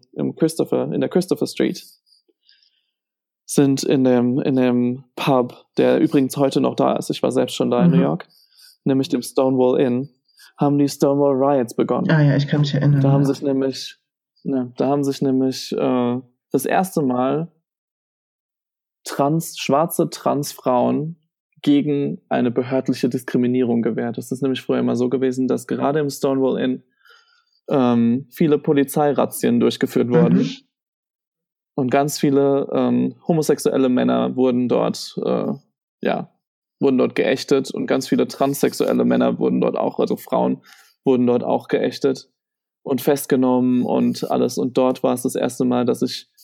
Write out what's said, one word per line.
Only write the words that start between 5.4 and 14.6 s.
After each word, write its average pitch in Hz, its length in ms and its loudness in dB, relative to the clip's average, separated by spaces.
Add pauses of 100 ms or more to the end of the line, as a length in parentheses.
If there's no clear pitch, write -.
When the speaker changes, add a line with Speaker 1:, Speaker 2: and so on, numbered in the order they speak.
Speaker 1:
der 127 240 4
übrigens 135 340 2
heute 139 240 0
noch 123 160 0
da 131 220 2
ist, - 120 -6
ich - 140 -4
war 127 80 0
selbst 127 240 -2
schon 123 160 -2
da 120 100 2
in 175 100 6
Speaker 2:
Mhm. 156 40 2
Speaker 1:
New 170 80 6
York, 151 240 -4 (560)
nämlich 135 240 0
dem 123 140 -2
Stonewall 131 580 2
Inn, 131 300 0 (480)
haben 143 200 2
die 143 120 2
Stonewall 143 440 2
Riots 131 400 0
begonnen. - 380 -2
Speaker 2:
Ah 156 100 4
ja, 143 140 4
ich 143 140 -2
kann 147 100 0
mich 143 140 0
erinnern, 143 260 2
Speaker 1:
Da 139 140 4
haben 139 80 4
Speaker 2:
ja. 139 60 2
Speaker 1:
sich 135 140 -4
nämlich, 135 580 -4 (440)
ja, 127 320 -4